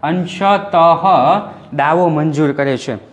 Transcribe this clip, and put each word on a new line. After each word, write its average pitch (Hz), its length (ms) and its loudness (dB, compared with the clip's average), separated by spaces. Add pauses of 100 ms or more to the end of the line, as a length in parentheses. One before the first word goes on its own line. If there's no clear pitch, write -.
અંશતઃ 185 720 -2 (960)
દાવો 160 360 0
મંજૂર 151 440 0
કરે 139 240 -2
છે 120 200 -8 (160)